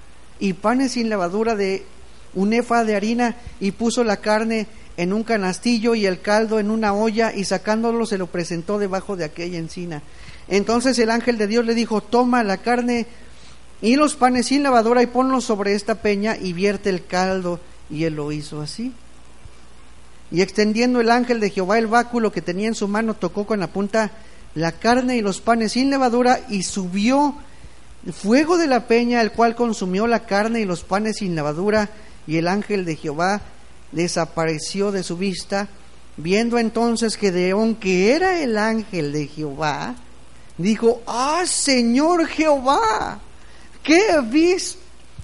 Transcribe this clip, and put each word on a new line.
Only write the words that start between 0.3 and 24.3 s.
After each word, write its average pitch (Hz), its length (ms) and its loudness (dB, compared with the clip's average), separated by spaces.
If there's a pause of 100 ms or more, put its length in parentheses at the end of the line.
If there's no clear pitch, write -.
y 196 140 0
panes 254 400 2
sin 233 160 -2
levadura 214 460 0
de 190 280 -2 (500)
un 202 200 2
efa 233 320 2
de 214 100 2
harina, 233 400 0 (240)
y 196 120 0
puso 233 340 0
la 202 120 2
carne 214 500 0 (280)
en 175 160 0
un 220 120 0
canastillo 220 720 2
y 214 100 2
el 185 160 0
caldo 220 380 2
en 208 120 0
una 220 220 2
olla, 220 400 2
y 196 100 -2
sacándolo 220 600 0
se 208 120 -2
lo 185 100 -2
presentó 175 520 -4
debajo 190 380 -4
de 165 80 -2
aquella 170 320 -8
encina. 165 440 -8 (460)
Entonces 226 520 2
el 226 100 4
ángel 233 280 2
de 208 100 2
Dios 226 180 2
le 226 100 2
dijo, 220 240 2
'Toma 247 440 4
la 190 140 0
carne 240 480 0 (760)
y 233 140 6
los 294 200 4
panes 247 320 4
sin 277 160 4
levadura 247 380 6
y 247 60 4
ponlos 254 380 2
sobre 202 280 0
esta 208 220 0
peña 208 420 0
y 185 160 -4
vierte 196 360 0
el 180 160 -2
caldo'. 180 540 0 (300)
Y 151 140 -4
él 160 120 0
lo 151 160 -4
hizo 151 300 -6
así. 226 320 -8 (1400)
Y 165 100 2
extendiendo 220 600 2
el 226 80 4
ángel 240 300 4
de 208 100 0
Jehová 190 280 0
el 226 100 2
báculo 233 440 2
que 175 100 -4
tenía 185 260 -4
en 226 80 -2
su 208 120 -2
mano, 214 280 0
tocó 202 320 -4
con 214 120 0
la 170 80 -2
punta 202 440 0 (420)